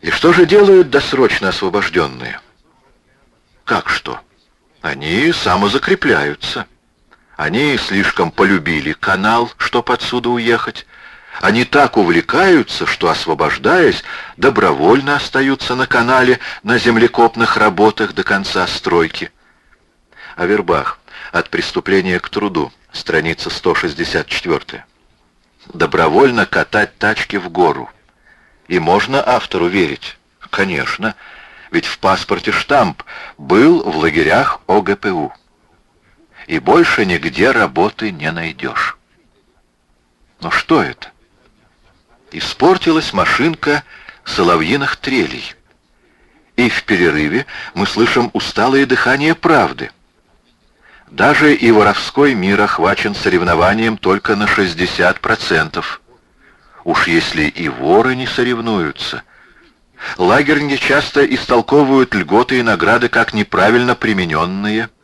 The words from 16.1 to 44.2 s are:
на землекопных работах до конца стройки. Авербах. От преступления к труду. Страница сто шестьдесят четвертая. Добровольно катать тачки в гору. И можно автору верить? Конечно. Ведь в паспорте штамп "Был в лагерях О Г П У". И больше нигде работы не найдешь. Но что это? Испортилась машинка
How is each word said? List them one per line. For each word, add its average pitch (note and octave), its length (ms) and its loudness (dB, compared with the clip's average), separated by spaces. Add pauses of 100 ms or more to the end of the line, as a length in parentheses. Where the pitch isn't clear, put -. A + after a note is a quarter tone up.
на A#2 140 0
землекопных A#2 800 2
работах G#2 560 2
до F#2+ 100 -4
конца G2 440 -2
стройки. E2+ 640 -2 (1040)
Авербах. F2 640 0 (340)
От F2 160 -2
преступления F2+ 680 -2
к - 100 -10
труду. F#2 420 -4 (220)
Страница D#2+ 560 -4
сто - 260 -2
шестьдесят D#2+ 520 -4
четвертая. - 580 -6 (880)
Добровольно F2 720 2
катать G2 520 -2
тачки - 380 -4
в F2+ 140 -4
гору. D#2+ 400 0 (800)
И F2+ 100 0
можно B2+ 420 0
автору F#2+ 460 0
верить? F2 500 -4 (320)
Конечно. F#2+ 680 -4 (540)
Ведь E2+ 160 -2
в - 140 -10
паспорте F#2+ 540 -2
штамп - 500 0 (340)
"Был B2 460 4
в D#2+ 140 -4
лагерях E2 680 0
О G#2 140 2
Г G2 140 -2
П G#2 160 -4
У". E2 220 -4 (1120)
И E2 120 -4
больше - 460 2
нигде F#2 460 0
работы G2+ 600 -2
не D#2 200 -8
найдешь. E2+ 680 -6 (1400)
Но E3+ 100 -8
что - 320 2
это? - 300 -8 (1200)
Испортилась E3 840 0
машинка D3 720 0 (400)